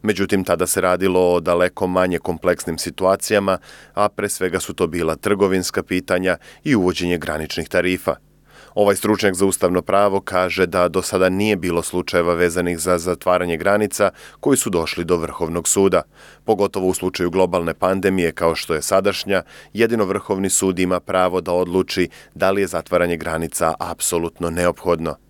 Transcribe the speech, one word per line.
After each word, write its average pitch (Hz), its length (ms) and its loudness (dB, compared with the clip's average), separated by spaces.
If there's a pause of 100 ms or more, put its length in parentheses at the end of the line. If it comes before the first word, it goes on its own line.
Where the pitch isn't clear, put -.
Međutim, 98 420 0
tada 87 220 2
se - 140 -2
radilo 90 520 2
o 87 80 2
daleko 87 460 0
manje 90 320 0
kompleksnim 85 600 -2
situacijama, 95 800 0 (360)
a 104 140 2
pre 101 200 -4
svega 92 320 -2
su 87 140 -8
to 90 120 0
bila 80 300 -2
trgovinska 95 680 0
pitanja 92 540 -2 (280)
i 151 100 2
uvođenje 90 440 0
graničnih 78 500 -6
tarifa. 90 460 0 (600)
Ovaj 101 220 4
stručnjak 104 380 0
za 92 120 2
ustavno 90 360 0
pravo 98 380 2
kaže 92 460 0
da 90 220 2
do 90 140 0
sada 92 260 2
nije 101 280 2
bilo 85 260 -2
slučajeva 87 520 0
vezanih 87 440 0
za 90 200 0
zatvaranje 87 580 0
granica 98 540 0 (300)
koji 139 160 2
su - 140 -2
došli 87 340 -2
do 85 120 2
Vrhovnog 82 520 -4
suda. 95 340 4 (420)
Pogotovo 98 420 0
u 92 80 2
slučaju 90 360 -2
globalne 87 440 0
pandemije 95 580 0
kao 85 220 0
što 80 200 -4
je 76 80 -2
sadašnja, 98 600 0 (300)
jedino 113 320 2
Vrhovni 98 460 -2
sud 92 280 0
ima 90 220 0
pravo 92 400 0
da 87 120 -4
odluči 90 560 0 (260)
da 90 160 0
li 98 100 0
je 98 60 0
zatvaranje 87 500 -2
granica 80 640 -2
apsolutno 85 720 -4
neophodno. 85 680 -2 (140)